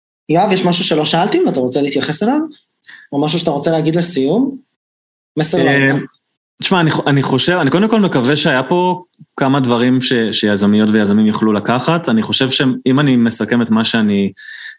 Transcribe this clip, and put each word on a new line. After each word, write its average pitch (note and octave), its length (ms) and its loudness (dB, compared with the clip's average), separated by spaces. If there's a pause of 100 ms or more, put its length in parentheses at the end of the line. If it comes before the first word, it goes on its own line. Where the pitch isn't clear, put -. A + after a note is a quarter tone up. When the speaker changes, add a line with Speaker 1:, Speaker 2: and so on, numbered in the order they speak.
(280)
Speaker 1:
יואב, E3+ 240 2
יש F#3+ 120 0
משהו E3+ 200 2
שלא D3+ 200 0
שאלתי G3 420 0
ואתה D#3 140 -2
רוצה B2+ 220 -2
להתייחס C#3 400 -2
אליו? B3 160 0 (760)
או C#3 80 -4
משהו D#3 180 -2
שאתה E3 120 0
רוצה C#3+ 200 -2
להגיד D#3+ 260 0
לסיום? F3 600 0 (800)
מסר D#3 200 0
Speaker 2:
אה, C3+ 60 2
Speaker 1:
לעולם. C#3 400 0 (580)
Speaker 2:
תשמע, F#3 180 0
אני D#3+ 100 2
חו-, - 160 -2
אני C#3+ 160 2
חושב, C3 300 0
אני E3 180 0
קודם F#3 180 2
כל A3 120 2
מקווה D3 360 0
שהיה C#3 260 0
פה F3+ 420 -2 (320)
כמה C#3 240 0
דברים B2 420 0
ש-, B2+ 100 -2 (200)
שיזמיות G#2 600 2
ויזמים G#2+ 340 2
יוכלו G#2+ 260 0
לקחת. B2 560 -2
אני A2+ 140 2
חושב A#2+ 280 -2
שאם C3 500 0
אני C3+ 160 2
מסכם A#2 460 0
את A2 80 -4
מה A2 140 2
שאני, G2+ 480 0 (460)